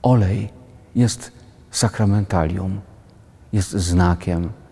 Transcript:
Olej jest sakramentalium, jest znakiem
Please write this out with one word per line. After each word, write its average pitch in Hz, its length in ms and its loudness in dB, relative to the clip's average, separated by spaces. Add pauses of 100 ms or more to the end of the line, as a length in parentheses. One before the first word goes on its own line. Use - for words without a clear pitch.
Olej 104 460 2 (460)
jest - 380 0 (380)
sakramentalium, 98 1080 0 (720)
jest 101 180 -2
znakiem 87 800 0 (200)